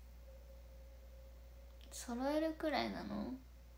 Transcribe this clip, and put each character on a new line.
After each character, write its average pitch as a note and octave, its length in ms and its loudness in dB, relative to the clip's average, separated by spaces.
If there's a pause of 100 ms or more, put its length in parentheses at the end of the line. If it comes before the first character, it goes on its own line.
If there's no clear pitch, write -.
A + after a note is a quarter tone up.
(1900)
揃 B3 380 2
え D4+ 100 8
る D#4+ 120 6
く D#4 180 4
ら A#3+ 140 6
い G#3+ 80 4
な - 120 -2
の？ G#3 300 0 (440)